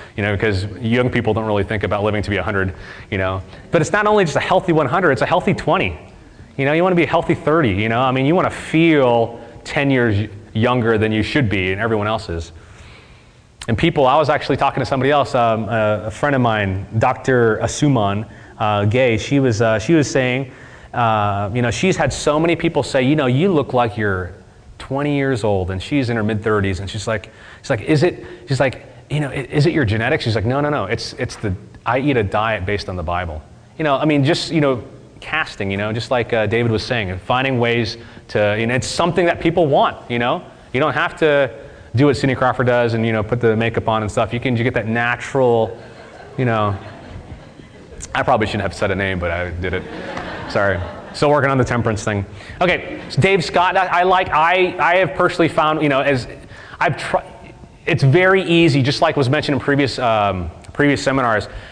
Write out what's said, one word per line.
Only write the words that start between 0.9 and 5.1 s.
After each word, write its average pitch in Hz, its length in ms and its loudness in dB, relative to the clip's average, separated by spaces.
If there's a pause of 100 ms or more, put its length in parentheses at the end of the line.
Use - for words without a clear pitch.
people 110 240 0
don't 110 140 -2
really 104 180 0
think 107 180 -4
about 101 220 -2
living 104 180 0
to 98 60 -6
be 101 80 -2
a 90 60 -2
hundred, 95 320 -2 (360)
you 104 60 -6
know. 95 240 -2 (300)
But 170 100 2
it's 151 120 -2
not 208 140 2
only 208 200 4
just 139 100 -2
a 127 40 0
healthy 180 340 0
one 151 100 2
hundred, 147 280 2